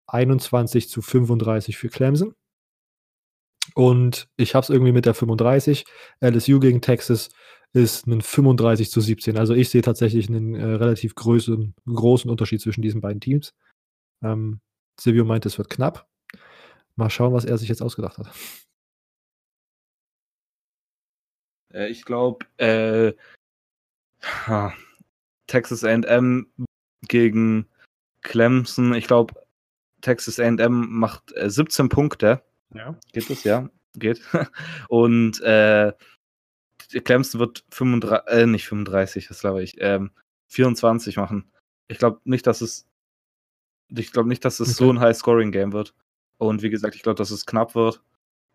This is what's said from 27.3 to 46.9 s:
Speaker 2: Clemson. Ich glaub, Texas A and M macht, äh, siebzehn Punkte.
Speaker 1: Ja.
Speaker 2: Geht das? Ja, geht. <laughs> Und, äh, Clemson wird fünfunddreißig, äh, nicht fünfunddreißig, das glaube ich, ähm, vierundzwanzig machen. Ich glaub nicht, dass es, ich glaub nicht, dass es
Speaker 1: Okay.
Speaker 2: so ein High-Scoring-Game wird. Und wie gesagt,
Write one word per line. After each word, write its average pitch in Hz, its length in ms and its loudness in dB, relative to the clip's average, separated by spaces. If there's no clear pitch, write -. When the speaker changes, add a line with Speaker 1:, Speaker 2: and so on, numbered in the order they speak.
Speaker 2:
Clemson. 123 720 2
Ich 117 140 -6
glaub, 120 260 4
Texas 117 380 -4
A 123 40 0
and 117 180 2
M 120 300 0
macht, 113 400 -6
äh, 101 180 -4
siebzehn 131 400 -2
Punkte. 135 540 0
Speaker 1:
Ja. 117 240 -16
Speaker 2:
Geht 117 180 -8
das? 135 120 -10
Ja, 117 240 0
geht. - 260 -4
<laughs> 156 580 -8
Und, 117 520 2
äh, 107 500 4
Clemson 127 340 2
wird 117 300 -4
fünfunddreißig, 113 580 0
äh, 117 180 6
nicht 110 220 0
fünfunddreißig, 98 600 -4
das - 120 -20
glaube 95 240 -4
ich, - 160 -14
ähm, 98 320 -2
vierundzwanzig 117 720 0
machen. 101 320 -6
Ich 113 100 -12
glaub 117 260 0
nicht, 127 220 -2
dass 117 160 0
es, - 260 -12
ich 117 220 -10
glaub 117 160 0
nicht, 123 180 -4
dass 127 140 -4
es 120 100 -2
Speaker 1:
Okay. 120 80 -2
Speaker 2:
so 127 140 4
ein 120 80 0
High-Scoring-Game 113 720 0
wird. 104 240 -8
Und 107 240 -2
wie 110 80 -2
gesagt, 104 240 -6